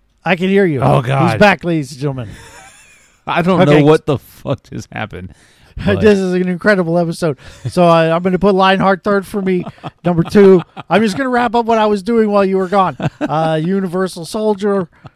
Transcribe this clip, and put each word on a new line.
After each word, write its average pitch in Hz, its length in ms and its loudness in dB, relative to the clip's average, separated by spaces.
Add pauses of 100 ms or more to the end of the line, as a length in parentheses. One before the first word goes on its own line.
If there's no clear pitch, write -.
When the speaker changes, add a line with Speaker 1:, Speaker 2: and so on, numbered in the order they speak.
(260)
Speaker 1:
I 175 100 0
can 185 140 -2
hear 196 160 2
you. 143 160 -2
Speaker 2:
Oh, 135 160 2
Speaker 1:
He's 123 100 -2
Speaker 2:
God. 127 320 0
Speaker 1:
back, 202 240 2
ladies 156 300 -4
and 127 80 -14
gentlemen. 131 280 -8 (500)
Speaker 2:
<laughs> - 480 -20
I 160 140 -2
don't 175 200 2
Speaker 1:
Okay. 151 180 6
Speaker 2:
know 143 60 4
what 151 200 4
the 143 120 -2
fuck - 520 -10
just 120 220 -14
happened, 98 420 -12 (440)
Speaker 1:
<laughs> - 80 -6
Speaker 2:
but 202 160 0
Speaker 1:
This 208 180 4
is 185 140 -2
an 180 160 -2
incredible 180 480 0
episode. 165 400 -2 (320)
So, 180 160 0
uh, 165 280 4
I'm 170 100 -2
gonna 185 160 -2
put 196 160 2
Lionheart 190 480 2
third 202 220 -2
for 202 160 -6
me. 185 220 -2 (200)
Speaker 2:
<laughs> - 200 -16
Speaker 1:
Number 175 200 0
two. 190 380 6 (280)
I'm 180 120 2
just 214 140 -2
gonna 262 140 -4
wrap 240 260 -2
up 233 100 0
what 226 120 0
I 214 80 2
was 208 180 -2
doing 220 280 0
while 202 120 2
you 190 140 0
were 190 100 -2
gone. 180 300 0 (240)
Uh, 160 420 -2
Universal 185 600 -4
Soldier. 202 640 -2 (260)